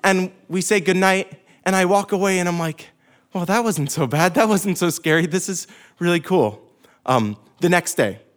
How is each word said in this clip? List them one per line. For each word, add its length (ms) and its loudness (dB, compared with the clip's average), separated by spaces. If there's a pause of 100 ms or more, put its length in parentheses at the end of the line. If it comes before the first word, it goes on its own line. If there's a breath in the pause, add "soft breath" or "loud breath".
and 280 2 (180)
we 120 -2
say 200 0
goodnight, 520 0 (320 soft breath)
and 100 0
I 120 2
walk 260 0
away 260 0
and 100 -2
I'm 100 -2
like, 320 -8 (420 soft breath)
"Well, 140 -4
that 180 0
wasn't 260 -2
so 160 -2
bad. 280 0
That 140 4
wasn't 300 0
so 120 0
scary. 360 0
This 220 -4
is 180 -8 (320 loud breath)
really 220 0
cool." 420 0 (440 soft breath)
Um, 300 0 (240)
the 80 0
next 260 0
day 260 -2 (160)